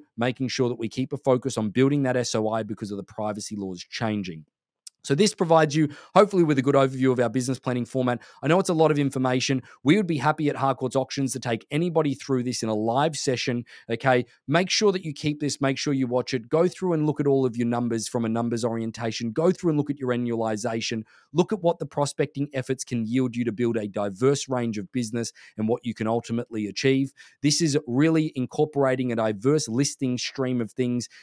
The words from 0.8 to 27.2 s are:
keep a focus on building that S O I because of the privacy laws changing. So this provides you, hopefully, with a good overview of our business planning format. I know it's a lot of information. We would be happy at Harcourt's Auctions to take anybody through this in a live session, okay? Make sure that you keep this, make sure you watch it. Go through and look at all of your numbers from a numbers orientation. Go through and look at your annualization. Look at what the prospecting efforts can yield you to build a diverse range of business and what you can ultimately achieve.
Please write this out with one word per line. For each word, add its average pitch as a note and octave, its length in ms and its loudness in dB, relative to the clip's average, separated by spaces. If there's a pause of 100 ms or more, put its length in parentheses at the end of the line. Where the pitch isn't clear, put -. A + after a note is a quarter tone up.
keep C3 240 -6
a C3+ 40 -6
focus B2+ 400 0
on A2 120 0
building C3+ 340 2
that B2+ 140 0
S A#2+ 180 -2
O G#2+ 140 0
I A2 140 -2
because G#2 280 -8
of G2+ 60 -6
the F#2+ 60 -8
privacy G#2+ 520 -8
laws F#2+ 240 -8
changing. F#2+ 640 -6 (600)
So C#3 120 0
this G3+ 180 4
provides D#3+ 420 4
you, D#3 140 2 (240)
hopefully, G3 300 6
with D3 160 4
a - 20 4
good C3+ 140 4
overview C3 360 4
of B2 80 2
our A#2+ 80 2
business B2 300 -2
planning B2 280 -4
format. B2 360 0 (220)
I - 40 -2
know E3+ 120 6
it's F#3 100 0
a F3 60 0
lot D#3 160 6
of D3 80 2
information. C3 640 0 (200)
We D#3 140 6
would G#3+ 80 2
be E3 120 -2
happy D3+ 300 0
at C3+ 80 0
Harcourt's C3 400 0
Auctions C3 380 -2
to C3 60 -6
take A#2 320 -4
anybody D#3 420 0
through C3 300 -2
this B2 180 -4
in A2 80 -2
a A2 60 0
live B2+ 420 0
session, A#2+ 480 -2 (240)
okay? B2+ 360 2 (220)
Make F3 220 2
sure G#3 220 2
that F#3 120 -2
you D#3+ 80 -6
keep D3+ 280 -4
this, C#3+ 200 -4
make C3+ 200 0
sure D3+ 120 -2
you C3+ 140 2
watch B2 300 0
it. A#2 140 -8
Go E3 180 4
through F3+ 260 -2
and D3+ 140 2
look D3 120 0
at C#3+ 60 -2
all C3+ 220 4
of A2+ 100 -6
your A#2+ 80 0
numbers A#2 420 -2
from A#2 180 -2
a A2+ 40 0
numbers A#2 340 -2
orientation. A2+ 680 -4
Go D#3+ 200 2
through F3 200 0
and D3 80 0
look C#3 100 0
at C#3+ 80 -6
your B2+ 120 -2
annualization. A2+ 920 -2 (320)
Look F3 180 0
at G3 120 -4
what E3+ 160 0
the D3+ 80 -8
prospecting C#3+ 640 -4
efforts C3 300 -4
can A#2 240 -4
yield B2 280 0
you A#2+ 100 -2
to A#2+ 60 -2
build A2+ 260 -2
a G#2 100 -4
diverse G#2 600 0
range A#2+ 300 -2
of G2 140 -8
business A#2 420 -4 (240)
and A2 100 -2
what A#2 160 -2
you A2+ 120 -6
can G#2+ 100 -4
ultimately A2+ 640 -4
achieve. C3+ 440 0 (300)